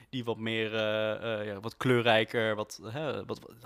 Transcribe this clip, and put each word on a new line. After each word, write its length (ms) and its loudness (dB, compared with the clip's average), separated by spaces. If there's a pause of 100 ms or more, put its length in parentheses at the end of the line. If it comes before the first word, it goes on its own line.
(100)
Die 140 -6
wat 140 -4
meer, 360 -2
eh, 680 0
eh, 60 -6
ja, 140 -6
wat 160 -8
kleurrijker, 760 4
wat, 300 -6
hè, 400 -6
wat, 160 -6
wat, 120 -20 (140)